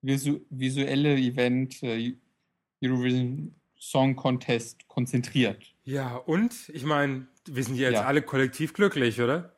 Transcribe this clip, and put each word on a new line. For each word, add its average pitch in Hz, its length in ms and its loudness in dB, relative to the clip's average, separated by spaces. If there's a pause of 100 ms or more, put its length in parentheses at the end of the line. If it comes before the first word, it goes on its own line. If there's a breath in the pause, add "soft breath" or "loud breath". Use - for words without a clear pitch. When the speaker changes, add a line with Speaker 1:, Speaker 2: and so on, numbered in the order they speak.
Speaker 1:
visu-, 139 480 0
visuelle 135 680 2
Event, 127 680 0
äh, 117 320 -2 (680)
Eurovision 127 720 0 (240)
Song 135 360 0
Contest 127 720 -2
konzentriert. 127 880 -2 (100)
Speaker 2:
Ja, 131 320 -6
und? 185 520 -2
Ich 151 140 -10
mein, 139 440 0 (180)
wir 131 180 -4
sind 127 120 -4
jetzt 127 200 2
Speaker 1:
Ja. 107 60 4
Speaker 2:
alle 139 200 2
kollektiv 135 520 -2
glücklich, 123 480 2
oder? 143 360 0